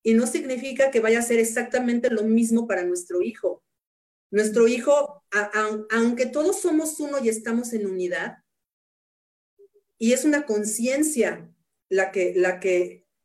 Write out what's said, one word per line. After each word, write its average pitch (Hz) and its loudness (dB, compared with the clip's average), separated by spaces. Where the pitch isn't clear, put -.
y 226 2
no 233 4
significa 269 -2
que 247 2
vaya 226 4
a 233 -2
ser 233 2
exactamente 240 0
lo 214 0
mismo 226 2
para 180 -2
nuestro 180 -4
hijo. - -4
Nuestro 214 4
hijo, 285 0
a, 202 0
a, 214 -2
aunque 240 2
todos 311 0
somos 311 0
uno 277 -4
y 226 2
estamos 233 -4
en 208 -2
unidad, 185 -6
y 233 2
es 254 0
una 294 2
conciencia 233 -2
la 190 0
que, 180 0
la 180 2
que 180 -2